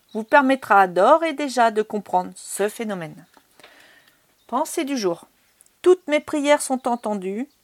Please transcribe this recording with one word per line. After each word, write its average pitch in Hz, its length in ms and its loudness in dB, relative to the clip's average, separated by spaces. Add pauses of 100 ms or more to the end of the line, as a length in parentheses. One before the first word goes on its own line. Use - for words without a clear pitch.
(160)
vous 220 80 -6
permettra 262 640 4
d'ores 220 360 4
et 320 100 -2
déjà 254 360 0
de 214 140 -2
comprendre 190 520 -6
ce - 320 -6
phénomène. 180 600 -10 (1200)
Pensée 311 360 -4
du 269 140 -4
jour. 175 280 -4 (580)
Toutes 359 240 4
mes 294 120 0
prières 294 440 0
sont 262 240 -6
entendues 214 600 -6 (160)